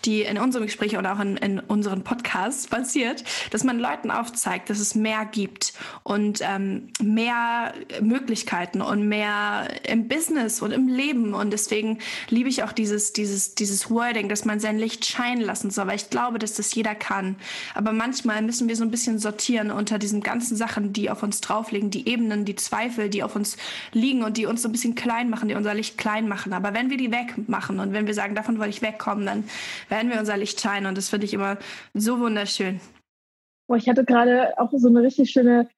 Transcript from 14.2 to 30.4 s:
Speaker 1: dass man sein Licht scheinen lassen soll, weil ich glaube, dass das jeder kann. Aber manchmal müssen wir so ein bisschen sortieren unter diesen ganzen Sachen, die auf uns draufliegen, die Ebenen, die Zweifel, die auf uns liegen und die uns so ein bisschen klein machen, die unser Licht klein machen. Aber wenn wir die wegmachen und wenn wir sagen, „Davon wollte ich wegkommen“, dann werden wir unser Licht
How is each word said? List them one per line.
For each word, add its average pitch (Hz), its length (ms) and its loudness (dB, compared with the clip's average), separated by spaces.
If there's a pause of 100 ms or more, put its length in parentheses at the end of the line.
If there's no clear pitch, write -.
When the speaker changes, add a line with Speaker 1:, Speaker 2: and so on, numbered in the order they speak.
Speaker 1:
dass 208 160 -4
man 214 160 0
sein 214 180 0
Licht 226 260 -2
scheinen 240 380 -2
lassen 196 280 -2
soll, 196 160 -2
weil 196 100 0
ich - 140 -8
glaube, 240 280 0
dass 214 160 -4
das - 200 -2
jeder 214 200 0
kann. 190 420 -2 (380)
Aber 220 180 2
manchmal 226 500 2
müssen 233 260 2
wir 226 80 2
so 226 80 2
ein 226 60 2
bisschen 233 280 0
sortieren 214 520 0
unter 208 280 0
diesen 208 220 0
ganzen 233 360 0
Sachen, 208 360 0
die 208 180 0
auf 214 120 -4
uns 202 180 -2
draufliegen, 208 500 0
die - 180 -2
Ebenen, 220 360 2
die 196 120 -4
Zweifel, 220 540 -2
die 196 120 0
auf - 140 -4
uns 208 200 -2 (360)
liegen 247 300 4
und 214 140 0
die 220 100 0
uns 233 160 -2
so 240 60 -2
ein 214 40 -2
bisschen 233 220 0
klein 240 360 0
machen, 233 180 -2
die 208 60 0
unser 208 200 0
Licht 214 240 -4
klein 220 300 0
machen. 196 240 -2
Aber 196 220 0
wenn 247 160 2
wir 277 60 0
die 247 140 0
wegmachen 226 680 -2
und 196 120 -2
wenn 214 140 2
wir 208 80 0
sagen, 202 200 -2
„Davon 220 240 0
wollte 208 120 0
ich 202 120 -6
wegkommen“, 208 440 -2
dann 208 180 -2 (440)
werden 226 220 0
wir 226 100 0
unser 208 160 0
Licht 202 240 -4